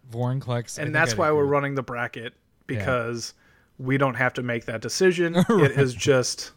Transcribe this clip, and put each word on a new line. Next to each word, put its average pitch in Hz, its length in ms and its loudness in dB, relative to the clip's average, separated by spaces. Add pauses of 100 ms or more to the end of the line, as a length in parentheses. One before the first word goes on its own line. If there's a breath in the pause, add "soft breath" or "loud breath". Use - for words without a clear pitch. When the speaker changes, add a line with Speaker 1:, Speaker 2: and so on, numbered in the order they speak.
(120)
Speaker 1:
Vorinclex. 123 640 -4
I 156 60 -8
Speaker 2:
And 147 40 -4
Speaker 1:
think 151 60 -6
Speaker 2:
that's 160 200 2
Speaker 1:
I'd 208 40 -2
Speaker 2:
why 156 140 2
we're 151 120 4
Speaker 1:
agree. 143 80 2
Speaker 2:
running 139 240 0
the 131 80 -2
bracket, 120 500 -8 (360)
Speaker 1:
Yeah. 117 100 -2
Speaker 2:
because 117 540 -4 (460 soft breath)
we 135 180 0
don't 135 180 0
have 127 200 2
to 127 80 -4
make 120 220 -4
that 110 160 -6
decision. 170 540 2
Speaker 1:
<laughs> 180 140 4
Right. 175 220 6
Speaker 2:
It 139 80 0
is 127 160 2
just - 600 0